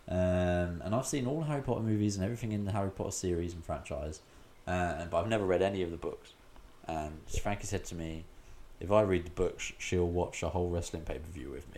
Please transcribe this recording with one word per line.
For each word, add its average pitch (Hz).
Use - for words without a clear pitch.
Um, 90
and 104
I've 131
seen 131
all 151
the 156
Harry 143
Potter 113
movies 104
and 95
everything 113
in 104
the 98
Harry 98
Potter 98
series 87
and 82
franchise. 78
Uh, 87
but 85
I've 85
never 110
read 90
any 98
of 85
the 82
books. -
And 78
Frankie 104
said 98
to 90
me, 80
"If 87
I 107
read 92
the 85
books, -
she'll 90
watch 87
a 85
whole 90
wrestling 82
pay-per-view 76
with 69